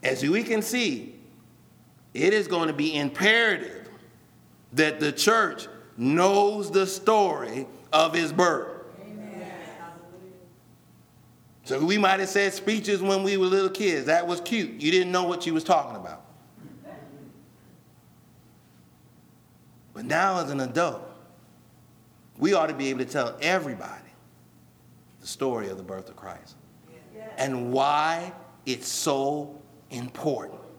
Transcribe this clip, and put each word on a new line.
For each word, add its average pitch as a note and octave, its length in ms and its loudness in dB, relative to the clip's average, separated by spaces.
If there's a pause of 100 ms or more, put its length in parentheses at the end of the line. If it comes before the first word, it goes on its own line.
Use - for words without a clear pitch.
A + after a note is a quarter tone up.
As B2+ 220 0
we F#3 180 2
can A3 180 0
see, G3+ 600 -2 (920)
it E3+ 220 4
is G3 140 2
going E3 180 0
to D#3 80 -2
be D3+ 220 -2
imperative F#3+ 920 0 (840)
that D3+ 260 2
the D3 140 0
church G#3 560 2 (280)
knows F#3+ 760 4
the F#3+ 140 4
story D3 800 0 (240)
of D#3+ 220 6
his E3 180 0
birth. E3 380 2 (300)
Amen. - 520 -14 (2000)
So C3+ 160 -4
we E3+ 180 4
might F#3+ 220 6
have F#3+ 100 -2
said G3 260 2
speeches G#3 460 0
when F#3+ 220 2
we G3 140 2
were F#3 100 4
little F#3+ 240 4
kids. E3+ 360 0
That E3+ 200 4
was F3 140 -2
cute. E3+ 400 -2
You D3+ 100 2
didn't F3+ 220 2
know F3+ 100 2
what F3 240 -2
you E3 80 -2
was D#3 80 0
talking D3+ 320 2
about. E2+ 280 -12 (3750)
But A2+ 120 -12
now F3 360 2
as C#3+ 80 -4
an C#3 100 -4
adult, B2+ 420 -2 (1400)
we E3+ 160 2
ought D#3+ 140 4
to D3+ 60 -4
be C3+ 140 -4
able C3 120 -4
to B2+ 40 -2
tell B2 380 -4
everybody D3+ 680 -4 (1080)
the - 60 -18
story A#2 420 -4
of F#2+ 80 -10
the F#2+ 60 -14
birth F#2+ 260 -12
of - 80 -20
Christ F2+ 400 -18 (800)
and B2+ 360 -4
why D#3 600 0 (320)
it's B2+ 240 -6
so D3 720 -2 (300)
important. B2+ 680 -6 (200)